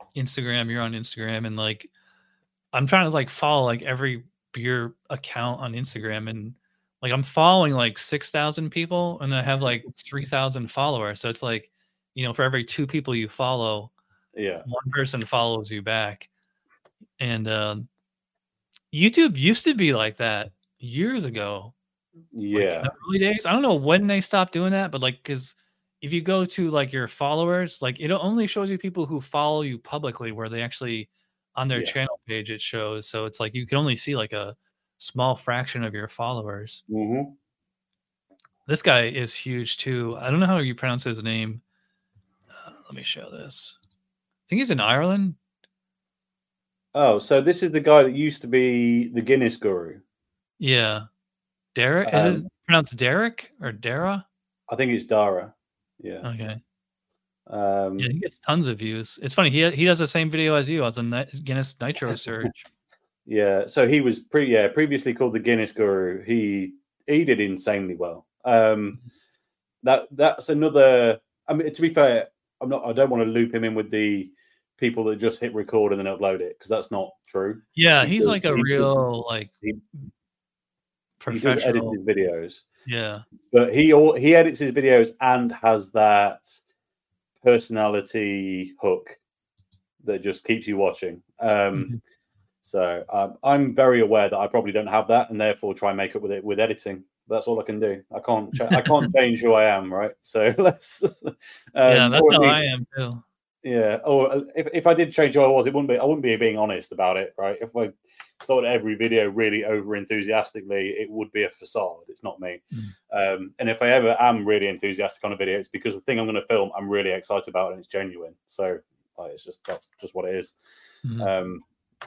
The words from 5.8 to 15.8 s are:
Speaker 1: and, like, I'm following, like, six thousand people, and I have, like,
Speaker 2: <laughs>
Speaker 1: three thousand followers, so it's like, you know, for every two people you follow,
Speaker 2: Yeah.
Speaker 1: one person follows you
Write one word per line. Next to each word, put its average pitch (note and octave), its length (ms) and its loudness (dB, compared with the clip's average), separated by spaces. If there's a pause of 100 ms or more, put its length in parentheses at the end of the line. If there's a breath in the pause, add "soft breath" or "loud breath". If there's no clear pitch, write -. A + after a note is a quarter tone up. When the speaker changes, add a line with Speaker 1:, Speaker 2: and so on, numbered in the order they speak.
Speaker 1:
and, A2 240 -12 (480)
like, B2 100 -2
I'm C#3 100 0
following, D#3+ 520 4
like, A#2 240 -2
six - 320 -6
thousand D3+ 400 -4
people, E3+ 500 -4
and C3+ 140 -4
I B2+ 80 -2
have, C3+ 200 -2
like, B2 280 -4
Speaker 2:
<laughs> - 60 -20
Speaker 1:
three C#3 280 -12
thousand C3 460 -4
followers, A#2+ 500 -4
so A#2+ 80 -6
it's A2+ 140 -8
like, A2+ 280 -6 (440)
you C3 100 -6
know, A#2+ 80 -6
for C#3 120 -2
every C3 200 -2
two C#3+ 220 -4
people C#3 280 -4
you A2 140 -4
follow, A2+ 640 -4 (460)
Speaker 2:
Yeah. F#2 300 -6
Speaker 1:
one B2 260 -8
person C3+ 300 -4
follows A2+ 480 -2
you G#2 120 -10